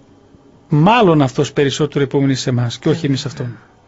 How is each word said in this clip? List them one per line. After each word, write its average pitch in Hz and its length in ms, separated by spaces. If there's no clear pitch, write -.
μάλλον 170 520
αυτός 135 320
περισσότερο 147 500
υπομονή 139 320
σε 131 140
εμάς 120 300
και - 100
όχι 156 160
εμείς 135 200
αυτόν. 120 320